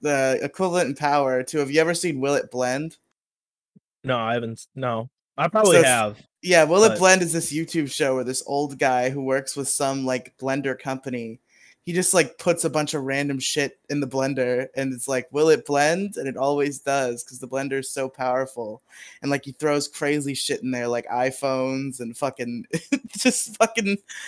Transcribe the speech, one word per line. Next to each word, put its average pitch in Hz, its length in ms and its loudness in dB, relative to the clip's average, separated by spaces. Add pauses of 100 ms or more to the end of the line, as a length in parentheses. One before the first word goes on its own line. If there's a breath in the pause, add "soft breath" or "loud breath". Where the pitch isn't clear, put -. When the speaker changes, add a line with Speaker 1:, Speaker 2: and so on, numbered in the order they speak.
Speaker 1:
the 135 400 2
equivalent 175 480 0
in 143 60 -6
power 143 480 2
to, 151 160 -4
have 135 120 0
you 151 80 4
ever 165 140 4
seen 165 260 -2
Will 139 160 2
It - 160 -2
Blend? 127 460 -2 (1040)
Speaker 2:
No, 131 140 -2
I 113 160 -2
haven't 117 260 -6
s-, - 160 -20
no. 123 340 -4 (280)
I 147 100 2
probably 196 280 4
Speaker 1:
So 175 40 10
it's, 156 80 8
Speaker 2:
have, 113 300 2 (240)
Speaker 1:
yeah, 175 240 6
Will 180 180 6
It - 60 10
Speaker 2:
but - 100 0
Speaker 1:
Blend 185 220 8
is 170 100 -2
this 160 220 -4
YouTube 156 360 -2
show 131 260 0
where 127 100 -2
this 131 200 -4
old 143 320 -4
guy 127 340 2
who 139 100 -6
works 135 340 -2
with 139 140 -4
some, 135 360 -2
like, 127 320 -4
blender 131 400 -4
company, 123 640 -8 (460 soft breath)
he 175 60 -6
just, 180 220 0
like, 165 240 2
puts 170 260 0
a 160 60 0
bunch 151 240 -2
of 143 100 -4
random 135 360 -2
shit - 380 -2 (120)
in 143 100 -4
the 139 80 -2
blender, 131 680 0
and 135 200 -4
it's 123 160 -10
like, 127 240 -2
"Will 151 160 4
it 156 160 6
blend?" 165 500 0
And 139 140 -6
it 127 80 -6
always 143 420 0
does, 127 460 -2
'cause 127 140 -20
the 131 80 -12
blender 135 320 -4
is 135 100 -8
so 135 180 -4
powerful. 127 720 -4 (400 loud breath)
And, 139 80 -4
like, 143 140 -2
he 139 80 -14
throws 147 380 -2
crazy 143 440 -2
shit - 300 -4
in 127 80 -4
there, 120 160 -4
like 120 200 -2
iPhones 131 920 -2
and 120 180 -10
fucking, 120 540 -6
<laughs> - 380 -4
just - 480 -2
fucking 214 400 0 (300 loud breath)